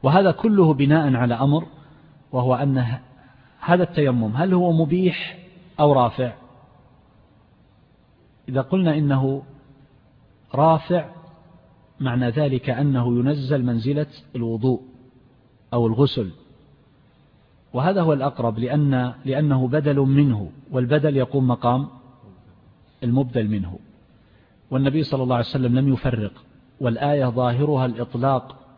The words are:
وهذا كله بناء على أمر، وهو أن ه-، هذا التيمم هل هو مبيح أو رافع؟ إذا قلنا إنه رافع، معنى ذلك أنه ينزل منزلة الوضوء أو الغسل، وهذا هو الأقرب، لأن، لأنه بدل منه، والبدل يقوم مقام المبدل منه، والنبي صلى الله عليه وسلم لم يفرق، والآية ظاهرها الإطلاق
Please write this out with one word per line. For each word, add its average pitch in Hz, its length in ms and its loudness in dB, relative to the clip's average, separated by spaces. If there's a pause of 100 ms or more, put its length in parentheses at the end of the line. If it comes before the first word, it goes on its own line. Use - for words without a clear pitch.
وهذا 180 280 4
كله 185 440 4
بناء 143 400 2
على 120 200 0
أمر، 143 320 0 (640)
وهو 127 220 0
أن 135 240 0
ه-، 120 220 -4 (600)
هذا 180 220 2
التيمم 123 540 0
هل 180 180 0
هو 180 180 2
مبيح 170 680 0 (420)
أو 147 120 4
رافع؟ 123 420 0 (2250)
إذا 131 120 -2
قلنا 170 340 0
إنه 139 480 0 (1120)
رافع، 160 560 2 (920)
معنى 123 300 0
ذلك 131 400 -2
أنه 123 480 0
ينزل 135 460 -2
منزلة 127 420 -2 (300)
الوضوء 117 460 -2 (920)
أو 120 140 2
الغسل، 113 440 0 (1400)
وهذا 170 300 0
هو 160 100 2
الأقرب، 131 460 -2
لأن، 127 560 0 (100)
لأنه 135 440 0
بدل 143 280 0
منه، 135 560 2 (180)
والبدل 135 460 0
يقوم 131 320 0
مقام 123 400 0 (1120)
المبدل 123 460 0
منه، 95 300 -4 (920)
والنبي 139 320 0
صلى 135 200 -2
الله 123 140 0
عليه 120 100 0
وسلم 127 320 0
لم 135 140 2
يفرق، 117 520 -4 (360)
والآية 131 460 0
ظاهرها 127 600 0
الإطلاق 120 720 -4 (200)